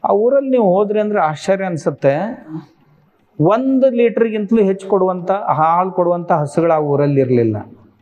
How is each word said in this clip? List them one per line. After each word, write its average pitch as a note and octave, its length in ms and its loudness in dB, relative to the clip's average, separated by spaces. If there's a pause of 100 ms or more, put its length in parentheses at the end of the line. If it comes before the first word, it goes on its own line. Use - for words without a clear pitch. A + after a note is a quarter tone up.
ಆ - 80 2
ಊರಲ್ಲಿ C4 380 2
ನೀವು A3+ 240 4
ಹೋದ್ರಿ G#3 260 0
ಅಂದ್ರೆ G#3 200 -2
ಆಶ್ಚರ್ಯ F3 440 -2
ಅನ್ಸುತ್ತೆ. D3+ 500 -2 (1300)
ಒಂದು B3+ 500 2
ಲೀಟರ್ಗಿಂತಲೂ A3+ 720 0
ಹೆಚ್ಚು G3 260 -2
ಕೊಡುವಂಥ, F#3 420 -2
ಹಾಲು F3 600 0
ಕೊಡುವಂಥ F3 420 -2
ಹಸುಗಳು E3 400 0
ಆ D#3 60 2
ಊರಲ್ಲಿ C#3+ 420 0
ಇರಲಿಲ್ಲ. A#2 360 2 (460)